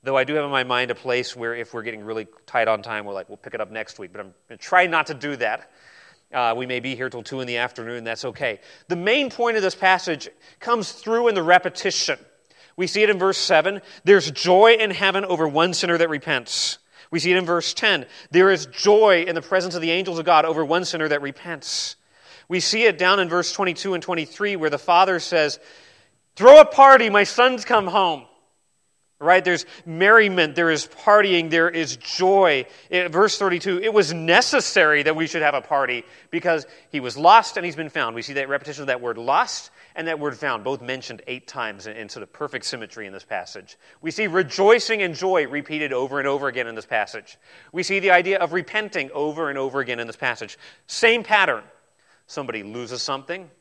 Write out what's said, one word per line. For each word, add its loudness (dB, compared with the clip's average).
though -2
I 2
do -4
have -2
in -6
my 0
mind -2
a -4
place -4
where -8
if -12
we're -10
getting -12
really -8
tight -2
on -2
time, -10
we're -12
like, -12
"We'll -20
pick -18
it -10
up -8
next -12
week," -18
but -14
I'm -18
gonna -20
try 2
not -2
to -10
do -8
that. -6
Uh, 0
we -6
may -6
be -8
here -6
till -12
two -10
in -8
the -6
afternoon, -8
that's -8
okay. -8
The -4
main -2
point -4
of -2
this -2
passage -2
comes -4
through -2
in 2
the -2
repetition. 0
We -2
see 0
it 4
in 0
verse 0
seven. 2
There's 6
joy 6
in 0
heaven 0
over 0
one 0
sinner -2
that 2
repents. -6
We -4
see 0
it 2
in -2
verse -2
ten. 0
There 6
is -2
joy 4
in -6
the -6
presence -4
of -6
the -2
angels -4
of -6
God 4
over -2
one -2
sinner -6
that -2
repents. -10
We -2
see 0
it 4
down 4
in 0
verse -2
twenty-two -4
and -6
twenty-three -6
where -2
the -4
father 2
says, -2
"Throw 12
a 12
party, 8
my 4
son's 2
come 0
home." -2
Right? 4
There's -2
merriment, 4
there 2
is -4
partying, 2
there 2
is -6
joy. 2
In -2
verse 2
thirty-two, -2
"It -4
was 2
necessary 2
that 0
we -4
should -4
have 2
a -2
party -4
because -2
he -6
was -8
lost 4
and -6
he's -8
been -10
found." -4
We -10
see -14
that -6
repetition -6
of -8
that -2
word -8
lost -4
and -8
that -6
word -6
found, -6
both -6
mentioned -12
eight -14
times -12
in, -16
in -16
sort -16
of -20
perfect -12
symmetry -12
in -16
this -18
passage. -14
We -8
see -6
rejoicing 0
and -4
joy -2
repeated -8
over -6
and -4
over -4
again -6
in -12
this -14
passage. -6
We -6
see -4
the 0
idea 2
of -4
repenting -6
over -6
and -8
over -6
again -6
in -8
this -16
passage. -8
Same 0
pattern. 0
Somebody -10
loses -12
something. -10